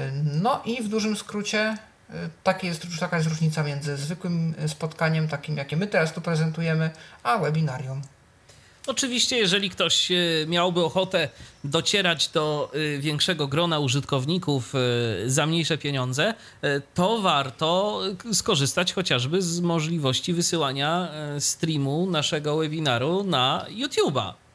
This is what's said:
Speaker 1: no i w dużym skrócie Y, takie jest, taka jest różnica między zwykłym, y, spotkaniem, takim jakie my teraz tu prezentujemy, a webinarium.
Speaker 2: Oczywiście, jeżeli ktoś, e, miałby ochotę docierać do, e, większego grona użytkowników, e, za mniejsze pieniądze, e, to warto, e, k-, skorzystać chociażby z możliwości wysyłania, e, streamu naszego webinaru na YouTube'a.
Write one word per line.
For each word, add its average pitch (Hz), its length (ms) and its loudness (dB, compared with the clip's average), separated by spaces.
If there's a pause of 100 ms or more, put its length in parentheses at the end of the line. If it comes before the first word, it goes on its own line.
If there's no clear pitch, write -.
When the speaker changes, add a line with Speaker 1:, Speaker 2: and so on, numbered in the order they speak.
(240)
Speaker 1:
no 165 400 2
i 233 180 -2
w 214 60 -2
dużym 214 280 0
skrócie 214 600 -2 (340)
Y, 165 200 -6 (120)
takie 185 240 2
jest, 175 200 -6 (140)
taka 175 160 -2
jest 160 120 2
różnica 160 340 0
między 143 340 -4
zwykłym, 165 580 -2 (100)
y, 156 40 0
spotkaniem, 160 600 0
takim 147 280 -4
jakie 143 200 -4
my 196 100 0
teraz 165 260 2
tu 170 80 -8
prezentujemy, 160 720 0 (320)
a 240 160 2
webinarium. 143 640 -2 (840)
Speaker 2:
Oczywiście, 254 520 0
jeżeli 196 320 2
ktoś, - 400 0
e, 185 40 2 (320)
miałby 175 380 2
ochotę 185 440 0 (360)
docierać 165 640 2
do, 151 460 0
e, 147 240 -2
większego 147 500 0
grona 160 300 2
użytkowników, 139 960 0
e, 135 40 2 (520)
za 147 160 2
mniejsze 160 320 0
pieniądze, 139 560 -2 (280)
e, 143 180 0 (140)
to 208 240 2
warto, 175 880 0
e, 190 100 -6
k-, 220 180 -6
skorzystać 160 580 2
chociażby 160 500 0
z 170 180 -2
możliwości 165 720 0
wysyłania, 165 760 0 (280)
e, 143 40 -2
streamu 156 720 0
naszego 151 460 0
webinaru 156 680 0
na 151 440 0
YouTube'a. 214 640 0 (220)